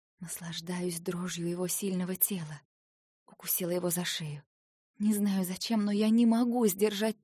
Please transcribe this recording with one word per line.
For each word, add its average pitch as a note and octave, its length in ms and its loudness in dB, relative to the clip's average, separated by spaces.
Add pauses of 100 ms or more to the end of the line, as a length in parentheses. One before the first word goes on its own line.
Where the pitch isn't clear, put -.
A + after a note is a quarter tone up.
(200)
наслаждаюсь F3 800 -6
дрожью F3 480 -4
его F3 200 -2
сильного F#3 480 -2
тела. D#3+ 440 -4 (640)
Укусила - 440 -4
его F3+ 200 0
за F3 140 -2
шею. D3 380 -6 (560)
Не G#3 160 2
знаю G3 300 2
зачем, G3+ 400 -2
но G#3 60 0
я G#3+ 200 2
не A3+ 160 6
могу A#3 400 4
сдержать G#3 580 2